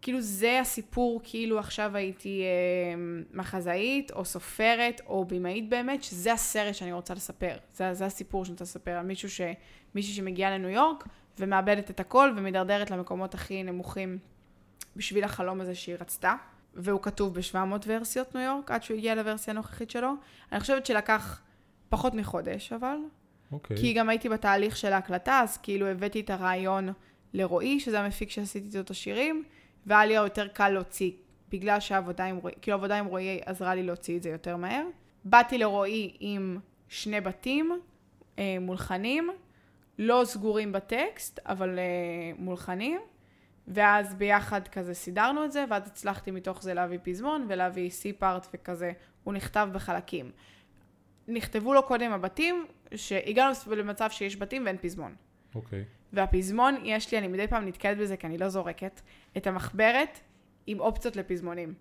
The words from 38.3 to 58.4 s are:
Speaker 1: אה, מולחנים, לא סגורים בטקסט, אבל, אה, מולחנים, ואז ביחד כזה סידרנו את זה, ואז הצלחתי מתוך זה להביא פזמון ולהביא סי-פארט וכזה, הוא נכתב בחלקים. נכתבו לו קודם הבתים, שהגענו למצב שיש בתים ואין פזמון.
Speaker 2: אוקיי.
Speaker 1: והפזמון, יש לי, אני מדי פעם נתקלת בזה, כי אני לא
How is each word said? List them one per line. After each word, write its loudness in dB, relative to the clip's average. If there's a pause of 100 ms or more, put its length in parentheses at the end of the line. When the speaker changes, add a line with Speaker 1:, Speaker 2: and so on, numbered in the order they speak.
Speaker 1:
אה, 0
מולחנים, -2 (720)
לא 6
סגורים 0
בטקסט, -4
אבל, -2
אה, 0 (540)
מולחנים, -4 (680)
ואז 6
ביחד 4
כזה -6
סידרנו 0
את -4
זה, -2
ואז 0
הצלחתי -6
מתוך -6
זה -4
להביא -2
פזמון -2
ולהביא 0
סי-פארט -2
וכזה, -6 (320)
הוא -4
נכתב 0
בחלקים. -6 (960)
נכתבו 0
לו 10
קודם 2
הבתים, 0 (300)
שהגענו 2 (180)
למצב -2
שיש -6
בתים -4
ואין -2
פזמון. -8 (400)
Speaker 2:
אוקיי. -8 (300)
Speaker 1:
והפזמון, 4
יש -2
לי, 2
אני 0
מדי -2
פעם 0
נתקלת 0
בזה, -2
כי -8
אני -6
לא 0